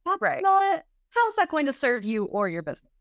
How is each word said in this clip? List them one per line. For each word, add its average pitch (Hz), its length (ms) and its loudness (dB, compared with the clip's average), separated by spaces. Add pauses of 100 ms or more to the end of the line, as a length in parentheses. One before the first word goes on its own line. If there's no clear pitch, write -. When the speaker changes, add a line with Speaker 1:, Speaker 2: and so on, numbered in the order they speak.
Speaker 1:
that's 370 160 -2
Speaker 2:
Right. 180 200 0
Speaker 1:
not, 392 400 2 (280)
how's 453 260 0
that 349 140 2
going 311 160 0
to 269 80 -2
serve 240 300 0
you 214 200 -2
or 202 240 -2
your 165 140 -6
business, 147 380 -10